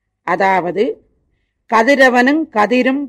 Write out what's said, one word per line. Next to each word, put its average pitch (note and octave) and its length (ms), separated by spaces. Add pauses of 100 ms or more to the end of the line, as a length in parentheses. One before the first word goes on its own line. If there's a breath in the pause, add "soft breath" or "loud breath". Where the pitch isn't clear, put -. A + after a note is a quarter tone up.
(220)
அதாவது, F#3 760 (760)
கதிரவனும் B3+ 720
கதிரும் B3+ 600